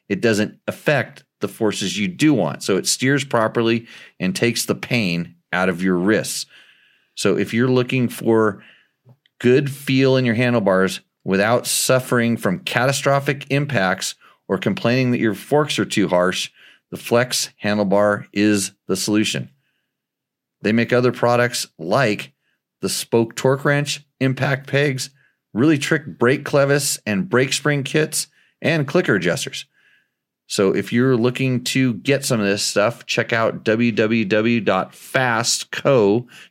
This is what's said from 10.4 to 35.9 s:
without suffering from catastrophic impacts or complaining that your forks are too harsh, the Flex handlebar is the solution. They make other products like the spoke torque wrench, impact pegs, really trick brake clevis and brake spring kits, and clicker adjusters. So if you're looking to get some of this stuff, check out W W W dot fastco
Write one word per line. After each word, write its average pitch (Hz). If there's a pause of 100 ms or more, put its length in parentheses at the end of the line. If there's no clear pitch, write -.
without 101
suffering 120
from 92
catastrophic 139
impacts 117 (340)
or 95
complaining 117
that 120
your 110
forks 147
are 107
too 95
harsh, 90 (400)
the 90
Flex - (120)
handlebar 104
is 101 (160)
the 95
solution. 104 (1120)
They 104
make 117
other 123
products 120 (120)
like 104 (480)
the 98
spoke -
torque 135
wrench, 143 (160)
impact 135
pegs, 139 (420)
really 143
trick 143
brake 143
clevis 139
and 101
brake 131
spring 147
kits, - (340)
and 147
clicker 180
adjusters. - (800)
So 98
if -
you're 123
looking 127
to 131
get 139
some 120
of 104
this 101
stuff, -
check -
out 113
W 113
W 110
W 110
dot 95
fastco 120 (240)